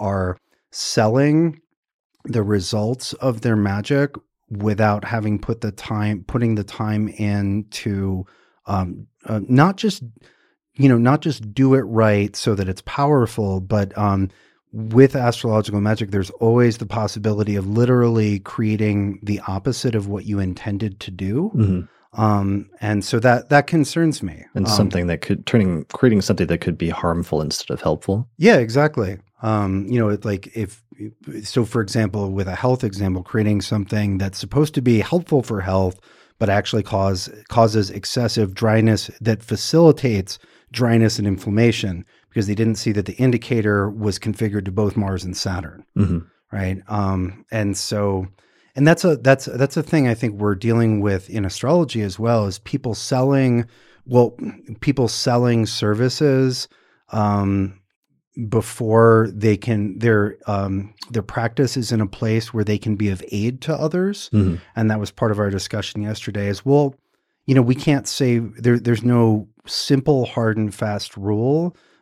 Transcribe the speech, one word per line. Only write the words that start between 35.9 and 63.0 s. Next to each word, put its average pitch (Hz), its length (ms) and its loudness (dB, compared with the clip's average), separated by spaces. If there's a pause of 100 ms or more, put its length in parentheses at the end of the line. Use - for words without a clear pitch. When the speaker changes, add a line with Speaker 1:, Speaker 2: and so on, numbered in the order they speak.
Speaker 1:
but 104 100 0
actually 101 340 0
cause, 98 460 -2 (200)
causes 110 400 4
excessive 110 640 -2
dryness 110 560 2 (120)
that 110 220 -2
facilitates 131 960 2 (320)
dryness 117 480 2
and 104 80 -2
inflammation 101 800 0 (240)
because 101 180 -2
they 104 80 -2
didn't 110 200 0
see 110 160 -2
that 101 140 -2
the 98 120 -8
indicator 110 720 0
was 104 280 -4
configured 104 480 -4
to 98 60 -6
both 101 260 -2
Mars 95 260 -2
and 90 140 -8
Saturn, 90 460 -8 (140)
Speaker 2:
Mm-hmm. 87 220 2 (320)
Speaker 1:
right? 95 360 -4
Um, 95 640 -4
and 101 260 -4
so, 101 480 -4 (500)
and 143 120 2
that's 170 180 4
a, 156 120 2
that's, 131 280 2
that's 135 320 -2
a 156 60 0
thing 151 240 2
I 113 80 0
think 110 260 -4
we're 104 140 2
dealing 113 440 2
with 101 300 -2
in 107 160 -4
astrology 127 560 0
as 98 160 -4
well, 113 300 0
is 92 100 -6
people 127 380 -6
selling, 127 720 2 (400)
well, 120 280 4 (440)
people 131 280 2
selling 120 600 0
services, 127 1000 0 (440)
um, 98 680 0 (720)
before 113 840 4
they 104 240 2
can, 104 440 -2
their, 107 380 2 (100)
um, 98 460 -4 (180)
their 113 100 -2
practice 120 560 -2
is 117 140 -4
in 110 100 2
a 104 60 0
place 113 440 -2
where 110 120 -2
they 104 160 0
can 107 160 -2
be 101 140 0